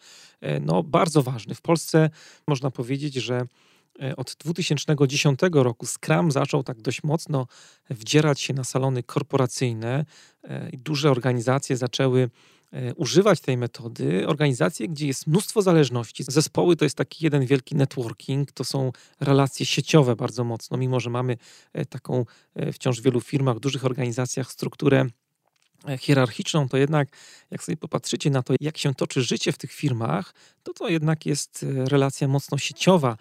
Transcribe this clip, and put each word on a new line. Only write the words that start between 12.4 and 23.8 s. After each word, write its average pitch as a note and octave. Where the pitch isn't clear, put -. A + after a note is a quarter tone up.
e, B2+
używać F3
tej C3
metody. A#2+
Organizacje, D3+
gdzie D3+
jest C3+
mnóstwo G3+
zależności. C#3
Zespoły D#3
to D#3
jest C#3+
taki -
jeden C#3+
wielki C3+
networking, C3+
to C3
są C3
relacje C3+
sieciowe B2+
bardzo B2
mocno. A#2
Mimo B2+
że A#2+
mamy, B2
e, -
taką, B2+
e, -
wciąż A#2+
w A2
wielu B2
firmach, C3
dużych C3+